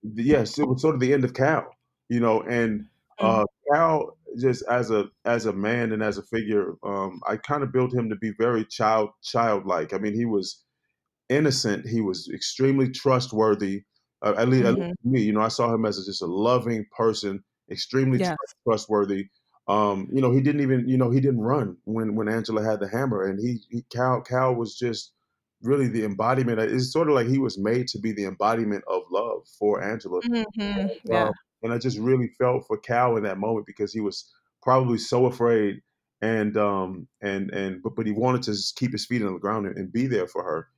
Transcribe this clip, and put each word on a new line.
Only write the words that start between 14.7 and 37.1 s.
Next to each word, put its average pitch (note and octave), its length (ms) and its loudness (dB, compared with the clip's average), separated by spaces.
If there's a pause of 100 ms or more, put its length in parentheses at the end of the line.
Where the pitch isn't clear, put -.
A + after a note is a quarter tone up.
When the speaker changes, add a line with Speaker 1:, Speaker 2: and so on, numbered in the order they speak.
Speaker 1:
least - 80 0
Speaker 2:
Mm-hmm. B2 280 -4
Speaker 1:
to - 0 -
me, B2+ 120 2
you G#2 120 2
know, G#2+ 80 2
I A2+ 80 2
saw A#2 220 0
him A2+ 140 0
as G2 140 -2
a, F#2 60 -10
just G2 180 -8
a - 20 -4
loving A2+ 640 0 (100)
person, G#2 460 0 (260)
extremely C3 480 0
Speaker 2:
Yes. F3+ 180 0
Speaker 1:
tr-, - 360 -6
trustworthy. G2+ 560 0 (400)
Um, G2+ 440 0
you C3+ 100 2
know, B2 100 4
he C3 100 4
didn't D3 200 2
even, C3 260 2
you C3 100 2
know, B2 140 4
he C3 100 4
didn't B2+ 200 2
run A2 420 0
when, A2 320 -2
when G#2+ 140 0
Angela A2 340 0
had A2 160 0
the G2 80 -2
hammer, A2+ 380 -2
and G2 140 -2
he, A#2 200 -4 (100)
he, A#2 220 -6
Cal, B2 300 0
Cal B2+ 340 0
was A#2 200 -6
just A#2 380 -6 (480)
really C3+ 260 2
the A2 160 0
embodiment. A2+ 560 0
It's B2 320 0
sort - 180 2
of D3 60 6
like A#2+ 120 2
he C3 100 2
was B2+ 220 -2
made A#2+ 300 0
to G#2+ 100 -8
be A2 120 -4
the G2+ 140 -4
embodiment G#2 640 0
of F#2 240 -2
love G#2 340 -4 (140)
for G#2 240 2
Angela. F#2+ 380 -4
Speaker 2:
Mm-hmm. A3 400 -4
Speaker 1:
And, G3 300 -2 (120)
Speaker 2:
Yeah. - 220 0
Speaker 1:
um, G#2+ 80 -2 (280)
and A2+ 120 -2
I A#2+ 40 -2
just A2+ 220 -2
really B2 300 2 (100)
felt B2 260 2
for A2 120 -2
Cal A#2+ 400 2
in G#2 60 0
that F#2+ 140 -2
moment G#2+ 300 -2
because G#2 260 -6
he A2 60 -4
was G2+ 320 -6 (320)
probably B2+ 340 4
so B2 300 2
afraid, A2+ 540 2 (400)
and, G#2+ 360 0
um, F#2+ 500 0 (140)